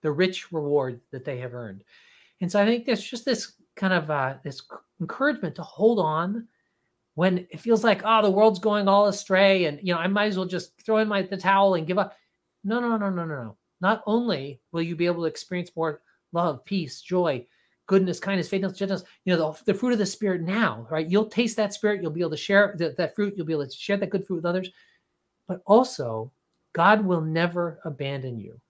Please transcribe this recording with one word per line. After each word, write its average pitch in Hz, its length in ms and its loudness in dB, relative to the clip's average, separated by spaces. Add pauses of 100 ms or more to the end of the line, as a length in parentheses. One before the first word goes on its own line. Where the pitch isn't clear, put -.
the 156 100 -2
rich 180 400 -2
reward 143 500 0 (100)
that 131 140 -12
they 135 140 -6
have 123 140 -10
earned. 104 300 -12 (560)
And 180 120 -2
so 202 100 4
I 202 40 6
think 233 200 0
there's 214 180 -2
just - 220 -10
this - 280 -2 (220)
kind 190 180 0
of, 156 180 0
uh, 135 320 -2
this 135 160 -10
c-, - 180 -18 (240)
encouragement 220 540 -4
to 170 80 -14
hold 220 360 2
on 175 480 -2 (680)
when 180 340 2
it - 100 -14
feels 226 240 2
like, 220 220 2
"Oh, 220 160 4
the 208 80 6
world's 202 300 6
going 208 280 2
all 202 200 6
astray 190 580 4
and, 147 160 -4
you 185 120 -2
know, 165 60 0
I 170 80 -2
might 208 200 2
as 196 100 -2
well 185 80 -2
just 175 340 -8
throw 220 200 2
in 214 80 2
my, 196 160 0
the 190 120 -6
towel 196 380 4
and 160 140 -2
give 180 100 0
up." - 180 -2 (480)
No, 226 160 -2
no, 240 100 -2
no, 226 80 0
no, 202 120 -2
no, 175 160 -4
no. 127 320 -8 (240)
Not 208 240 2
only 190 560 -2 (100)
will 170 120 -2
you 170 120 -6
be 170 120 0
able 170 160 -2
to 160 40 -2
experience 175 480 -8
more 160 260 -4 (300)
love, 165 320 -2
peace, 170 380 -6
joy, 165 420 0 (440)
goodness, 190 320 2
kindness, 196 300 -2
faithfulness, 190 280 -4
gentleness, 196 260 -4 (220)
you 180 100 2
know, 156 160 0
the, - 140 -16
the - 80 2
fruit 247 200 0
of 220 60 0
the 196 60 2
Spirit 185 360 -2
now, 165 500 -2
right? 160 180 -2
You'll 208 160 2
taste 226 320 -2
that 208 160 0
Spirit. 208 300 -2
You'll 160 80 -4
be 165 80 -8
able 170 120 -2
to 156 60 -6
share 202 400 4
the, 151 220 -2
that 165 160 -2
fruit. 202 200 -2
You'll 165 120 -6
be 165 60 -2
able 147 120 -2
to 131 60 -16
share - 260 -2
that 196 140 -4
good 196 160 -4
fruit 185 80 -4
with 165 100 -6
others. 185 240 -2 (800)
But 180 180 -8
also, 131 680 2 (420)
God 208 300 4
will 180 180 2
never 165 640 -2
abandon 135 540 -8
you 117 320 -16